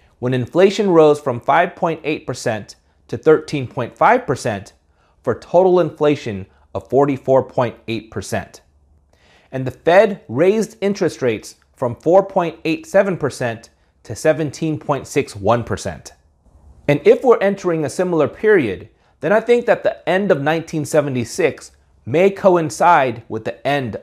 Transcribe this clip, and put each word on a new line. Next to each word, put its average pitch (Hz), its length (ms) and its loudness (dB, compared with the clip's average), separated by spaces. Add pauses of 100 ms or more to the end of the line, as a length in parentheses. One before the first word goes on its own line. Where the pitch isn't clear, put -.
(200)
when 127 140 -4
inflation 190 560 2
rose 156 300 4
from 135 220 -6
five 175 340 0
point 165 300 -6
eight 151 200 -6
percent 113 520 -8 (320)
to 117 80 -8
thirteen 156 500 0
point 117 300 -8
five 233 280 2
percent 110 460 -6 (520)
for 117 120 -2
total 180 460 2
inflation 147 640 -2 (280)
of - 160 -10
forty-four 135 540 2
point 120 320 -4 (140)
eight - 220 -8
percent. - 500 -10 (920)
And 131 160 -6
the 127 40 -8
Fed 190 580 2
raised 190 500 0
interest 190 420 -2
rates 113 340 -4 (200)
from 120 220 -4
four 190 280 4
point 170 380 -4
eight 156 240 -4
seven 196 300 0
percent 120 520 -6 (320)
to 107 140 -14
seventeen 156 640 -2
point - 260 -6
six - 300 -4
one 110 260 0
percent. 92 520 -8 (760)
And 147 160 0
if 233 180 6
we're 247 180 4
entering 180 440 -2
a 135 60 -4
similar 170 400 0
period, 143 580 0 (320)
then 170 140 -2
I 220 80 2
think 240 240 0
that 190 180 0
the - 240 -4
end 190 240 0
of 143 100 0
nineteen 156 440 -4
seventy-six 143 840 -2 (340)
may 165 240 2
coincide 165 1000 2
with 110 160 -8
the - 240 -6
end 135 360 -4